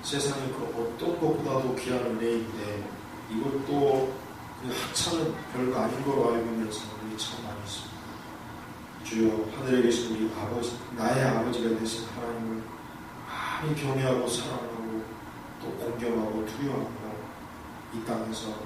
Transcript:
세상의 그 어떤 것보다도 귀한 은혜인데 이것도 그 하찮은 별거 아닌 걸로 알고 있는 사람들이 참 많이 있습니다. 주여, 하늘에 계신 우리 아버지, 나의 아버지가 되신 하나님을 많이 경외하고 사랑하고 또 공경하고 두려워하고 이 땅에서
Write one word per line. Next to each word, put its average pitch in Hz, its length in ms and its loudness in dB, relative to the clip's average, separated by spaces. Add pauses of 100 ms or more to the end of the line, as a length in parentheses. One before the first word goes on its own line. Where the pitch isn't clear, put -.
세상의 139 480 0
그 117 460 -2
어떤 - 220 0
것보다도 131 560 4
귀한 127 240 0
은혜인데 110 880 0 (420)
이것도 135 840 4 (480)
그 127 120 -2
하찮은 - 600 0 (200)
별거 127 260 2
아닌 127 240 0
걸로 123 300 4
알고 117 120 4
있는 113 260 0
사람들이 107 460 -6
참 117 280 -4
많이 104 180 -6
있습니다. - 360 -8 (1040)
주여, 110 520 4
하늘에 127 260 6
계신 113 320 4
우리 110 220 2
아버지, 117 400 -2 (200)
나의 123 260 4
아버지가 113 560 4
되신 110 260 -2 (100)
하나님을 113 480 -4 (680)
많이 - 520 0
경외하고 131 460 4
사랑하고 - 520 -2 (840)
또 - 100 -6
공경하고 113 760 0
두려워하고 113 760 -2 (720)
이 113 120 -4
땅에서 110 480 -2 (120)